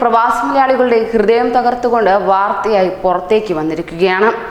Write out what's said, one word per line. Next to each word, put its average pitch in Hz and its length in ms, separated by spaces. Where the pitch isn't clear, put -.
പ്രവാസി 233 460
മലയാളികളുടെ 262 520
ഹൃദയം 226 420
തകർത്തുകൊണ്ട് 240 580
വാർത്തയായി 196 600
പുറത്തേക്ക് 185 560
വന്നിരിക്കുകയാണ്. 170 720